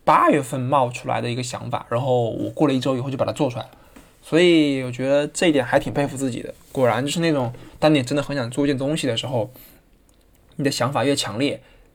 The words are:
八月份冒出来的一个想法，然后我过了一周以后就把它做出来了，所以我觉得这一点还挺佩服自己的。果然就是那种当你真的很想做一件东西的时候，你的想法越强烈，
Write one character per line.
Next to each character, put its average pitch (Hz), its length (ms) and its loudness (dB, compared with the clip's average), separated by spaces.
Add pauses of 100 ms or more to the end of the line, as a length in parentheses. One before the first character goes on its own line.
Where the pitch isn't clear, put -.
八 320 260 6
月 147 120 4
份 131 180 -6
冒 127 300 2
出 127 180 -12
来 113 140 -2
的 120 80 -4
一 117 40 -4
个 127 80 -6
想 120 280 -8
法， - 180 -6
然 117 100 -2
后 123 320 0
我 101 200 -6
过 156 180 2
了 135 60 2
一 131 40 2
周 131 180 0
以 123 40 -4
后 135 100 -6
就 131 60 -6
把 120 80 0
它 104 80 -4
做 143 160 0
出 120 80 -6
来 107 80 -8
了， - 60 -20 (520)
所 156 160 0
以 151 440 4
我 127 100 -8
觉 131 160 -4
得 143 200 2
这 - 200 0
一 156 40 4
点 131 120 2
还 135 160 2
挺 135 120 -6
佩 143 140 0
服 135 100 -8
自 135 140 -4
己 117 120 -8
的。 - 100 -12 (180)
果 127 160 2
然 117 180 2
就 147 60 -4
是 170 100 -2
那 165 120 2
种 127 180 0 (280)
当 208 160 4
你 - 80 2
真 143 120 -4
的 143 80 0
很 143 140 -6
想 120 140 -4
做 143 140 -2
一 143 40 0
件 143 80 0
东 139 180 -2
西 151 120 -2
的 113 100 0
时 123 100 -6
候， 123 240 -2 (1080)
你 143 80 -4
的 139 60 2
想 123 220 -2
法 139 120 -2
越 139 120 2
强 104 220 -6
烈， 135 240 -2 (320)